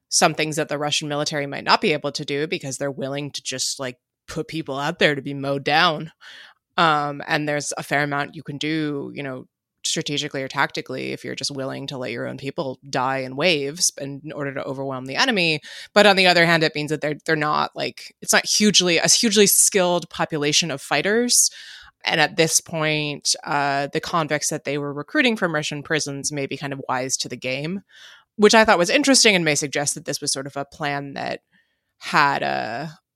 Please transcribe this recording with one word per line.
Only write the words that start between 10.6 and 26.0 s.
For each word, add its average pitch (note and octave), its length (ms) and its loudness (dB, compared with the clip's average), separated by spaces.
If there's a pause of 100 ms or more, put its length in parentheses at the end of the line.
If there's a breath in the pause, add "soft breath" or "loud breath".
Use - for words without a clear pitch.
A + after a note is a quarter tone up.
if C3+ 140 -8
you're B2+ 100 -8
just C3+ 160 -8
willing C3+ 380 -10
to C#3+ 100 -10
let B2 140 -8
your B2+ 160 -8
own B2+ 100 -10
people C3+ 400 -8 (100)
die C3+ 300 -2
in C3 160 -8
waves D3 640 0
in C#3 320 -10
order C#3 220 -8
to C3+ 80 -6
overwhelm C3 440 -8
the C3+ 100 -8
enemy. F3+ 440 2 (320 loud breath)
But G#3 140 8
on G3 80 8
the F#3 140 6
other F3 180 8
hand, E3 160 6
it D#3 120 2
means D3 160 -4
that D3+ 100 -2
they're, D3 260 -4
they're E3 80 2
not, D3+ 400 0
like, - 480 -8
it's - 100 0
not - 140 4
hugely, F3+ 520 4
a - 100 2
hugely G#3 400 6
skilled F3 600 2
population D3+ 640 0
of C#3 100 -6
fighters. G#3+ 720 2 (540 loud breath)
And E3 160 0
at D3 160 2
this D#3+ 240 4
point, D3+ 800 -2
uh, C#3+ 500 0
the D#3+ 80 0
convicts D3+ 500 -2
that D3+ 120 -6
they D3 160 -2
were C#3+ 160 -6
recruiting A#3 420 0
from F3 160 -2
Russian D3+ 300 -4
prisons C#3 480 -4